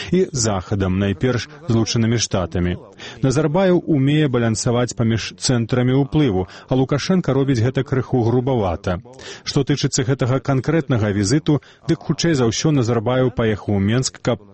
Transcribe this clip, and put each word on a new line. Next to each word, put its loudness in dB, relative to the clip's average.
І 2
Захадам, -2
найперш -2
Злучанымі 2
Штатамі. -2
Назарбаеў 2
умее 2
балянсаваць 0
паміж -2
цэнтрамі 0
ўплыву, 2
а -2
Лукашенка 0
робіць 2
гэта 0
крыху 0
грубавата. 0
Што 0
тычыцца -2
гэтага 0
канкрэтнага 0
візіту, 0
дык 0
хутчэй 0
за 2
ўсё 0
Назарбаеў 2
паехаў 0
у 2
Менск, 0
каб, -2